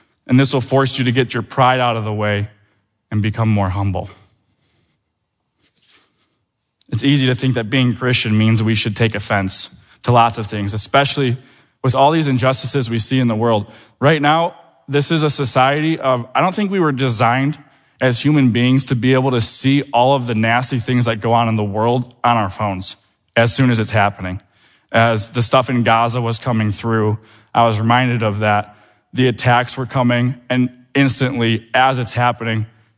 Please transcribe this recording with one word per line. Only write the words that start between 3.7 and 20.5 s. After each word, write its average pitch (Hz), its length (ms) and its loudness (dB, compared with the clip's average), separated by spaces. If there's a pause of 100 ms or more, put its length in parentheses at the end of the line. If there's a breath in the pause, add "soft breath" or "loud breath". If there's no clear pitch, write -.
It's 113 140 -2
easy 139 240 4
to 127 80 2
think 131 180 -2
that 113 160 -4
being 123 260 0
Christian 117 420 0
means 110 260 2
we 113 120 2
should 104 200 -4
take 113 200 0
offense 101 600 -4 (280 soft breath)
to 123 80 0
lots 117 260 4
of 110 100 -6
things, 104 260 -6
especially 131 640 0 (460 soft breath)
with 127 120 0
all 139 160 4
these 160 160 0
injustices 131 600 -2
we 117 100 -2
see 131 200 0
in 123 80 2
the 113 80 0
world. 110 360 0 (280 loud breath)
Right 147 220 2
now, 160 360 0 (300)
this 143 240 0
is 156 120 0
a 151 60 2
society 143 680 0
of, 123 340 -2
I 143 80 0
don't 185 140 0
think 208 160 -2
we 196 80 -2
were 156 120 2
designed 127 720 0 (380 soft breath)
as 127 220 0
human 139 300 4
beings 127 340 2
to 135 100 -2
be 123 180 2
able 131 180 2
to 120 100 0
see 135 420 2 (100)
all 127 220 4
of 123 120 -2
the 117 80 -2
nasty 120 440 0